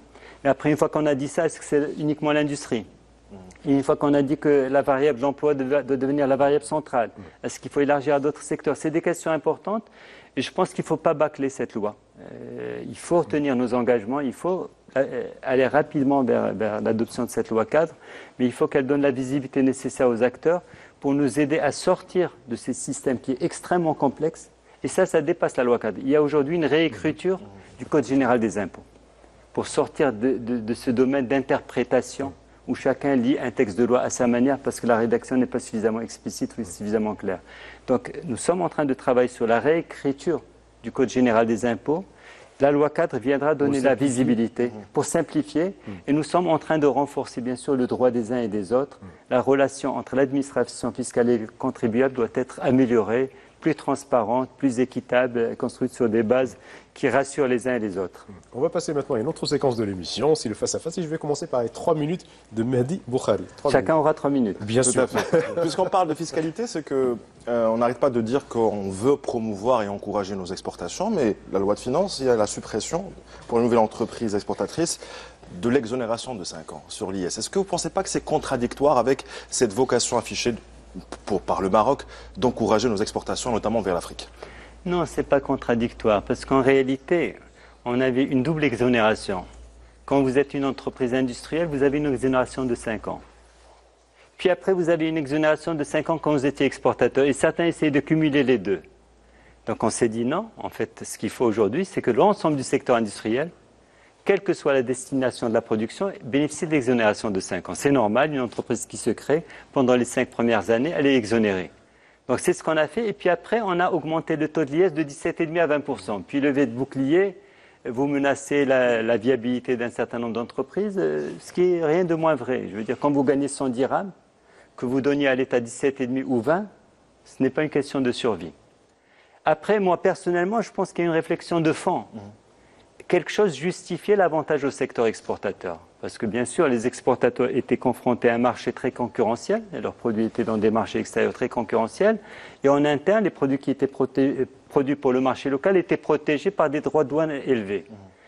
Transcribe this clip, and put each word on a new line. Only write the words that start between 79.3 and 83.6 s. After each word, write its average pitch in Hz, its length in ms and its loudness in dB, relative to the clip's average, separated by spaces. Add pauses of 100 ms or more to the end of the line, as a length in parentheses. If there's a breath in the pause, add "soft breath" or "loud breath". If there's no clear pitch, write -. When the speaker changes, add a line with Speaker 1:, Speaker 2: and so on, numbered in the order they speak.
Speaker 3:
cette 110 240 0
vocation 123 440 0
affichée 110 360 -4 (760)
pour, 95 140 -2
par - 200 -2
le 95 80 0
Maroc 110 360 4 (320 loud breath)
d'encourager 113 520 2
nos 104 60 0
exportations, 107 560 -4
notamment 110 300 0